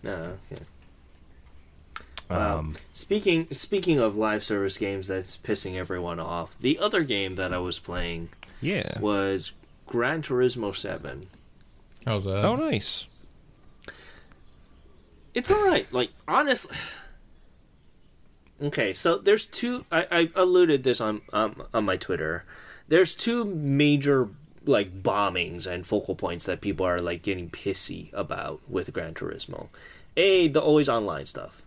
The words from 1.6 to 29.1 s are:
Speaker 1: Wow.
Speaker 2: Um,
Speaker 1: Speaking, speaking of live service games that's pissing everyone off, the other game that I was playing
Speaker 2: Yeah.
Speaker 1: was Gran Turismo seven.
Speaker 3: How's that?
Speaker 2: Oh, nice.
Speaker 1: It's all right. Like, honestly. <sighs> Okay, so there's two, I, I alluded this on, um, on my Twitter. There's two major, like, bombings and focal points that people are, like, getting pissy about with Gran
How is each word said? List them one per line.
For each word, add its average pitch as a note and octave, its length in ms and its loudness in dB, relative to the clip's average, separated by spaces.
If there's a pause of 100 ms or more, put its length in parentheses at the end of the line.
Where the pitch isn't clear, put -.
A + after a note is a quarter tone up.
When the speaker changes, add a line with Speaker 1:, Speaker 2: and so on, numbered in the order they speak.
Speaker 1:
Wow. G2+ 300 0
Speaker 2:
Um, D#2 160 -6 (160)
Speaker 1:
Speaking, F3+ 640 0
speaking F3 460 2
of A2 180 4
live G#2+ 260 0
service G2 340 0
games G2 300 -4
that's F#2 300 -6
pissing G2+ 380 -4
everyone F2 440 -4
off, E2 400 -6
the C#3 200 2
other G#3 240 2
game G2 320 -2
that F#2 180 -2
I F2+ 60 -2
was F2+ 200 -4
playing E2+ 500 -6 (320)
Speaker 2:
Yeah. D3 380 -4
Speaker 1:
was G2 520 0 (340)
Gran C3 380 0
Turismo B2 520 0
seven. D2 520 -8 (760)
Speaker 3:
How's G#2 200 -2
that? G2 180 0
Speaker 2:
Oh, A3 120 2
nice. C4+ 520 -2 (2250)
Speaker 1:
It's B3 180 0
all G#4 120 4
right. F#4 300 2
Like, B2+ 180 0 (160)
honestly. C4 540 0
<sighs> - 40 -10 (1800)
Okay, B2+ 300 0
so - 240 2
there's G#3+ 280 4
two, B3 460 -4
I, E3+ 180 2
I E3+ 240 4
alluded F3+ 500 6
this B2 180 2
on, G#2+ 180 0 (140)
um, G#2+ 300 0 (100)
on A2+ 100 2
my F#2+ 140 2
Twitter. E2+ 480 -2 (420)
There's F3 260 4
two A#3 300 0
major, C#3+ 840 4 (360)
like, G2+ 380 2
bombings F2+ 640 0
and F2+ 180 -6
focal G2 300 0
points F2 300 -4
that F2+ 160 -4
people F#2 240 -2
are, F2 140 2
like, F2 220 -4
getting F#2 280 -4
pissy - 640 -6
about - 560 -6
with F#2+ 240 -4
Gran D#2+ 200 -6